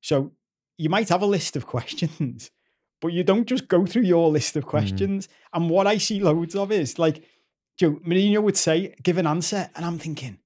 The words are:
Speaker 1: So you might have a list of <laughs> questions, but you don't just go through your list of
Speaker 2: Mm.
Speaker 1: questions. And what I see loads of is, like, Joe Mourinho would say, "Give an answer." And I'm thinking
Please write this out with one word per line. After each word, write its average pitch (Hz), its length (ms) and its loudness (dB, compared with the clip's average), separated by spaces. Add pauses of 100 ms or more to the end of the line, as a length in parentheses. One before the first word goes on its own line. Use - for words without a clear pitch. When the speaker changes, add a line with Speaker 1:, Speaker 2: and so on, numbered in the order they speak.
Speaker 1:
So 143 320 -2 (440)
you 160 120 -2
might 202 200 0
have 180 120 2
a 208 40 0
list 202 300 0
of 131 120 -6
<laughs> - 80 -10
questions, 127 760 -6 (500)
but 165 120 -2
you 175 100 0
don't 208 240 4
just 262 200 -4
go 196 180 4
through 233 180 0
your 170 260 4
list 151 260 0
of 147 100 -2
Speaker 2:
Mm. - 20 -18
Speaker 1:
questions. 151 640 -2 (240)
And 170 160 0
what 190 180 4
I 214 100 2
see 202 220 -2
loads 170 360 2
of 196 160 -2
is, 175 280 -2
like, 160 240 0 (540)
Joe 156 160 4 (140)
Mourinho 202 360 2
would 202 140 2
say, 170 440 0
"Give 170 160 0
an 180 100 0
answer." 170 480 -2
And - 80 -10
I'm 170 140 -6
thinking 131 480 -10